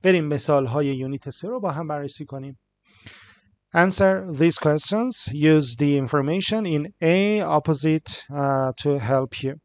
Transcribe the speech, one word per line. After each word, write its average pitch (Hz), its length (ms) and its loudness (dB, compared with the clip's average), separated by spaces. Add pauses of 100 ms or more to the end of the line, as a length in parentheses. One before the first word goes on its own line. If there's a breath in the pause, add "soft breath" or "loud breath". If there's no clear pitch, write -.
بریم 180 220 4
مثال‌های 143 600 0
یونیت 135 440 -6
سه 170 180 -12
رو 247 120 -6
با 190 120 -4
هم 156 160 -8
بررسی 147 380 -8
کنیم. 135 340 -14 (1300 loud breath)
Answer 190 280 2 (280)
these 165 160 4 (100)
questions. 208 460 0 (180)
Use 147 500 4
the 143 100 2 (120)
information 156 580 0 (140)
in 147 80 -2 (200)
A 170 160 4 (380)
opposite, 156 520 0 (220)
uh, 139 400 0 (100)
to 143 160 2
help 131 460 -2
you. 135 100 -4 (120)